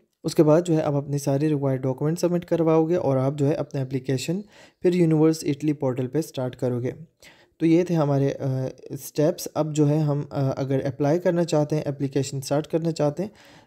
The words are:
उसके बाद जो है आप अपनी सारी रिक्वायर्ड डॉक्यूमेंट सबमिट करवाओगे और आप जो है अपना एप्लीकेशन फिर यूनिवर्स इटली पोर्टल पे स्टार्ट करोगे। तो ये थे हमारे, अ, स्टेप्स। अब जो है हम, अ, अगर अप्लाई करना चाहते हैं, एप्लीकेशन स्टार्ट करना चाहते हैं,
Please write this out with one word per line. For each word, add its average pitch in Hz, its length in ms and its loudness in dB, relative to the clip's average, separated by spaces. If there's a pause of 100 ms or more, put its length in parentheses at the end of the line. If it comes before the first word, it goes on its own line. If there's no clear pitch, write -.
(240)
उसके 165 200 4
बाद 151 200 6
जो 175 100 0
है 151 80 2
आप 147 120 0
अपनी 143 260 -2
सारी 139 280 0
रिक्वायर्ड 139 340 0
डॉक्यूमेंट 139 360 -2
सबमिट 175 260 0
करवाओगे 160 520 2
और 135 220 0
आप 135 180 0
जो 143 100 0
है 147 80 2
अपना 147 280 -4
एप्लीकेशन 135 600 -4 (400)
फिर 180 120 4
यूनिवर्स 160 480 4
इटली 147 300 -2
पोर्टल 131 340 -2
पे 143 140 -2
स्टार्ट 127 340 -6
करोगे। 123 400 -4 (640)
तो 160 60 0
ये 165 240 4
थे 175 40 0
हमारे, 143 360 2
अ, 131 380 -4 (260)
स्टेप्स। 151 520 -2
अब 156 280 -4
जो 147 120 4
है 147 140 2
हम, 147 320 -2
अ, 135 260 0
अगर 135 240 0
अप्लाई 143 380 0
करना 175 240 2
चाहते 151 320 0
हैं, 151 120 -2
एप्लीकेशन 139 540 -4
स्टार्ट 147 260 -2
करना 165 240 -2
चाहते 151 320 -2
हैं, 214 80 -10 (340)